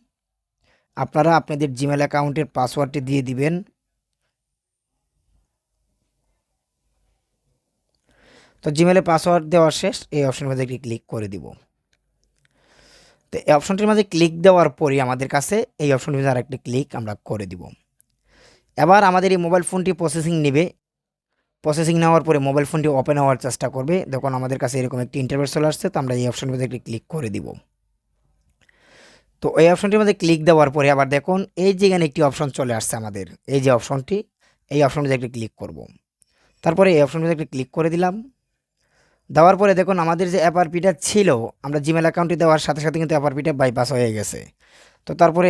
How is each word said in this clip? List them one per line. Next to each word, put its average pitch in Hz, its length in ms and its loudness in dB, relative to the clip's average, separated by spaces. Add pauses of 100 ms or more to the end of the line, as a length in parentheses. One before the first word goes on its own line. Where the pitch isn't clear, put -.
(1040)
আপনারা 156 360 2
আপনাদের 147 380 -4
Gmail 143 260 -2
অ্যাকাউন্টের 143 440 -2 (100)
পাসওয়ার্ডটি 139 420 -2 (100)
দিয়ে 139 200 0
দিবেন। 139 240 -2 (4000)
তো - 60 -8 (100)
Gmail-এ 180 340 4
পাসওয়ার্ড 170 320 2 (100)
দেওয়া 160 160 4 (100)
শেষ, 190 160 -4 (220)
এই 143 120 0
অপশনের 135 200 -6
মধ্যে 131 180 -4
একটি 127 180 -10
ক্লিক 117 180 -8 (100)
করে 107 200 -6
দিব। 76 120 -12 (1800)
তো - 60 -8 (140)
এই 151 80 6
অপশনটির 196 340 -2
মাঝে 214 120 2 (100)
ক্লিক 165 200 2 (120)
দেওয়ার 180 240 6 (100)
পরই 139 260 0
আমাদের 127 300 -4
কাছে 143 200 -2 (280)
এই 143 120 2
অপশনটির 139 240 -4
মধ্যে 135 140 0
আরেকটি 123 320 -6
ক্লিক 127 220 -4 (120)
আমরা 107 140 -8 (180)
করে 104 220 -8
দিব। 87 100 -16 (1200)
এবার 196 260 8
আমাদের 185 260 2
এই 175 100 2
মোবাইল 175 240 2
ফোনটি 185 220 -2 (100)
প্রসেসিং 165 320 -2 (120)
নেবে, 143 180 2 (1000)
প্রসেসিং 156 400 0
নেওয়ার 165 240 4
পরে 147 200 2
মোবাইল 143 240 2
ফোনটি 151 180 -2 (120)
ওপেন 143 200 0
হওয়ার 135 240 2
চেষ্টা 127 300 -6
করবে। 139 200 -2 (180)
দেখুন 131 260 -4
আমাদের 127 240 -4
কাছে 123 180 -4
এরকম 127 240 -4
একটি 131 180 -10
ইন্টারফেস 139 320 -2
চলে 151 160 2
আসছে, - 220 -6
তো - 80 -4
আমরা 127 180 -4
এই 123 120 -2
অপশনের 131 220 -6
মধ্যে 127 160 -4
একটি 123 160 -10
ক্লিক 117 180 -10 (100)
করে 143 220 -6
দিব। 76 120 -10 (1900)
তো 147 60 -2 (140)
এই 165 120 8
অপশনটির 202 280 0
মধ্যে 202 200 2
ক্লিক 165 180 2 (100)
দেওয়ার 151 260 6
পরে 143 200 2
আবার 135 200 2
দেখুন 185 240 -2 (260)
এই 196 140 4
যে 202 100 4
এখানে 180 200 0
একটি 156 200 -4
অপশন 143 180 -4 (100)
চলে 123 220 -2
আসছে - 220 -6
আমাদের, 104 240 -10 (280)
এই 139 100 2
যে 135 140 2
অপশনটি, 135 400 -6 (560)
এই 147 140 0
অপশনটিতে 143 320 -2
একটি 123 160 -8
ক্লিক 113 260 -10
করব। 85 160 -14 (840)
তারপরে 185 320 4
এই 147 100 6
অপশনটিতে 165 320 -2
একটি 151 160 -8
ক্লিক 131 240 -8
করে 160 180 0
দিলাম। 180 180 0 (1200)
দেওয়ার 175 260 8
পরে 202 180 6
দেখুন 185 160 0 (100)
আমাদের 170 280 0
যে 185 60 0 (100)
এফআরপিটা 170 420 0 (160)
ছিল, 202 220 4 (360)
আমরা 147 200 -4
Gmail 160 220 2
অ্যাকাউন্টটি 170 360 -2
দেওয়ার 156 220 4
সাথে 147 200 -4
সাথে 165 160 -2
কিন্তু 156 180 -2
এফআরপিটা 147 320 -2 (100)
বাইপাস 127 340 0
হয়ে 123 220 0
গেছে। 101 220 -8 (640)
তো - 60 -10 (100)
তারপরে 170 280 4